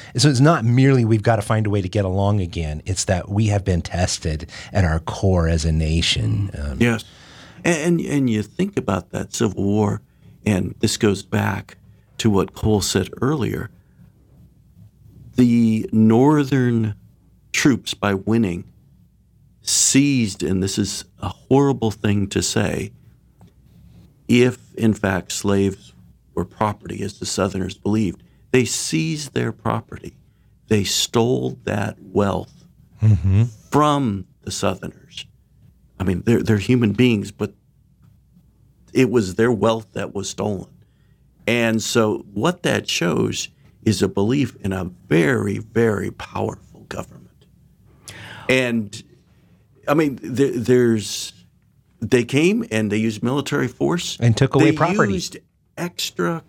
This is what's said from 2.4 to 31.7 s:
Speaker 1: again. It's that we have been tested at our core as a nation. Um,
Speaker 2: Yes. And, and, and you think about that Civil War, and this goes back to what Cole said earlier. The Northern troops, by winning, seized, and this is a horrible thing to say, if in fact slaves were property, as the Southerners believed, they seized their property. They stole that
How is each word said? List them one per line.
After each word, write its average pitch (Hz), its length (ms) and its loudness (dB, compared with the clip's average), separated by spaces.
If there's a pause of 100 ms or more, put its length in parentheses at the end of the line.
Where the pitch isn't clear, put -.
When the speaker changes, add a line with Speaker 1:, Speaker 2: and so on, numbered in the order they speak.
Speaker 1:
again. 80 440 -6
It's 95 200 -4
that 90 240 -2
we 107 180 2
have 101 180 0
been 87 160 2
tested 82 720 -4 (200)
at 98 140 2
our 80 140 0
core 90 480 0
as 80 180 0
a 80 60 2
nation. 82 880 0
Um, 73 200 -6
Speaker 2:
Yes. 117 240 2 (600)
And, 165 360 0
and, - 20 -2 (100)
and 139 180 0
you 107 140 0
think - 340 -6
about 98 320 -2
that - 240 -8
Civil 104 300 -2
War, 104 380 0 (460)
and 98 320 0
this - 180 0
goes 101 260 0
back 104 520 -4 (440)
to 113 100 2
what 95 240 2
Cole 107 280 0
said 95 280 -2 (100)
earlier. 127 520 -4 (1600)
The 117 560 2
Northern 123 1040 4 (560)
troops, - 420 0
by 101 200 -2
winning, 98 520 -2 (960)
seized, 131 840 2
and 90 200 0
this 98 140 -4
is - 280 -4 (140)
a 98 100 -8
horrible 131 600 2
thing 101 360 0
to 95 140 0
say, 98 500 -2 (1400)
if 123 480 2
in 110 180 2
fact 95 380 -2
slaves 98 640 -2 (400)
were 87 120 -4
property, - 560 -6
as 101 180 -10
the - 60 -8
Southerners 95 520 -4
believed, 104 440 -2 (300)
they 127 140 4
seized 156 680 -4
their 120 180 -6
property. - 640 -8 (520)
They 107 160 2
stole 123 840 -2
that 104 360 -4